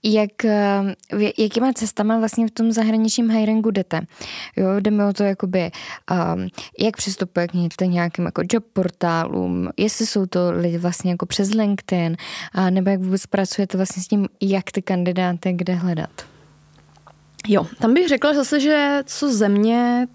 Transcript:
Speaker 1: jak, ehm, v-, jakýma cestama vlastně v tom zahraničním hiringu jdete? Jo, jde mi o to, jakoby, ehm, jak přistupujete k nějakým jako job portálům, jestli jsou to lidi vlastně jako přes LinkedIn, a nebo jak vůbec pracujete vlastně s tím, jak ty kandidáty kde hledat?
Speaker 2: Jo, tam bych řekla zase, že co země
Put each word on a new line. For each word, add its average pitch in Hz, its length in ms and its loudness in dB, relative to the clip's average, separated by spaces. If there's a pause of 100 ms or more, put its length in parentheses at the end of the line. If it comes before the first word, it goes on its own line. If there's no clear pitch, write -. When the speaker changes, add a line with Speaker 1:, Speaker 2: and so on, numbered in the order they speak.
Speaker 1:
jak, 214 420 2
ehm, 202 480 2 (200)
v-, 208 260 2
jakýma 226 340 2
cestama 220 460 0
vlastně 220 280 0
v 214 40 -2
tom 226 220 2
zahraničním 220 580 2
hiringu 220 400 2
jdete? 185 300 -2 (560)
Jo, 190 120 2 (120)
jde 208 100 0
mi 208 140 2
o 202 80 2
to, 196 120 -2
jakoby, 185 460 0 (400)
ehm, 180 380 0 (300)
jak 214 180 0
přistupujete 175 800 -2
k - 40 -6
nějakým 175 440 0
jako 170 180 -4 (100)
job 226 200 0
portálům, 175 1040 -2
jestli 214 300 0
jsou 196 200 0
to 180 260 0
lidi 170 260 0
vlastně 175 320 -2
jako 175 160 -2
přes 196 240 -2
LinkedIn, 190 680 0 (360)
a 185 180 2
nebo 185 200 2
jak 196 100 0
vůbec 185 260 -2
pracujete 196 500 -2
vlastně 185 260 -2
s - 60 -10
tím, 202 180 2 (160)
jak 190 300 0
ty 190 100 -4
kandidáty 180 680 -2
kde 180 220 -2
hledat? 170 360 -2 (1400)
Speaker 2:
Jo, 202 180 4 (120)
tam 233 160 4
bych 349 140 4
řekla 285 260 2
zase, 285 260 0
že 285 460 2
co 285 260 -2
země 226 840 2